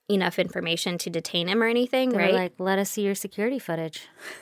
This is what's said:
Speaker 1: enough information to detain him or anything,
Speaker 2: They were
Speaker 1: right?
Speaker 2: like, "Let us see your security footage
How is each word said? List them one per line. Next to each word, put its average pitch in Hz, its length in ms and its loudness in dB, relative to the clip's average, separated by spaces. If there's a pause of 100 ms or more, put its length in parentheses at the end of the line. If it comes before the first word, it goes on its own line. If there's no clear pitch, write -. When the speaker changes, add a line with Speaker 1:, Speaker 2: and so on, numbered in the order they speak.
Speaker 1:
enough 185 300 2
information 175 600 -2
to 175 120 -4
detain 170 380 -2
him 226 160 2
or - 20 4
anything, 247 440 2
Speaker 2:
They 233 60 0
were 180 60 4
Speaker 1:
right? 180 120 6
Speaker 2:
like, 180 240 0
"Let 190 200 2
us 196 120 0
see 214 120 -2
your 196 140 2
security 220 420 -4
footage 160 480 -6 (360)